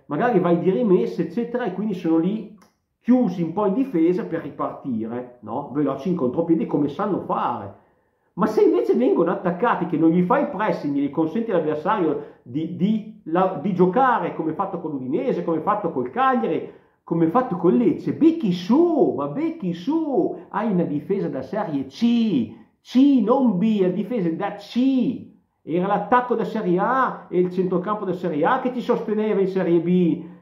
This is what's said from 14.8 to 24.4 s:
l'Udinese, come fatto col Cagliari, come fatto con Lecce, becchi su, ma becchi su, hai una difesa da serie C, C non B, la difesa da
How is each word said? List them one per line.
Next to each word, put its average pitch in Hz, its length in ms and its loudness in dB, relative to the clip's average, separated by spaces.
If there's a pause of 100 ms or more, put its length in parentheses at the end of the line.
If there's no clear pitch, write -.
l'Udinese, 170 520 -2
come 165 160 -2
fatto 208 320 -2
col 123 200 -4
Cagliari, 226 600 0 (320)
come 165 240 2
fatto 185 300 0
con 180 160 4
Lecce, 240 400 2
becchi 269 400 2
su, 254 640 2
ma 143 100 -4
becchi 190 460 -4
su, 285 600 -2 (140)
hai 214 240 -4
una 175 120 2
difesa 160 440 -2
da 139 140 -6
serie 151 460 -6
C, 220 680 0 (260)
C 269 400 4
non 233 360 2
B, 220 240 2
la 180 80 4
difesa 190 400 -2
da 196 240 -4